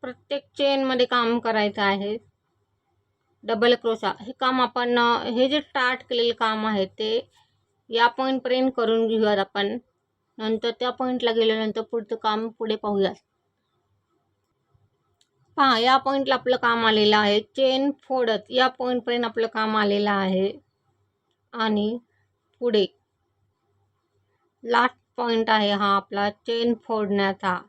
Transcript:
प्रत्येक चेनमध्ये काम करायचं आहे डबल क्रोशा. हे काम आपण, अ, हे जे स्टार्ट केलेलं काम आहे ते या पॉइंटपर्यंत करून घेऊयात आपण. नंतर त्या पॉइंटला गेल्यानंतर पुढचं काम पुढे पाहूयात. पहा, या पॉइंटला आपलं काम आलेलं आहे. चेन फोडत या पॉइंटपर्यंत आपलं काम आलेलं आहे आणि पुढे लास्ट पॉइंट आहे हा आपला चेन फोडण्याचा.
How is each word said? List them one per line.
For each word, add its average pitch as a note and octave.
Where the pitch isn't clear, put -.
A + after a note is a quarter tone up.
प्रत्येक C#4
चेनमध्ये C4+
काम A#3+
करायचं A3
आहे G3+
डबल A3+
क्रोशा. A3
हे A#3
काम C4
आपण, A#3+
अ, A#3
हे B3
जे D4
स्टार्ट B3+
केलेलं A#3
काम A3
आहे G3+
ते A3
या A#3
पॉइंटपर्यंत C4
करून A3+
घेऊयात G#3+
आपण. G3+
नंतर A3
त्या B3
पॉइंटला B3
गेल्यानंतर A3
पुढचं A3+
काम A3
पुढे A3
पाहूयात. G3+
पहा, C4+
या B3
पॉइंटला C4+
आपलं B3+
काम A#3
आलेलं G#3+
आहे. G#3
चेन C4
फोडत A3+
या B3+
पॉइंटपर्यंत B3
आपलं A3+
काम A3
आलेलं G#3
आहे F#3+
आणि A3
पुढे G#3+
लास्ट A#3
पॉइंट A#3
आहे G#3
हा G3+
आपला G3+
चेन A#3
फोडण्याचा. G3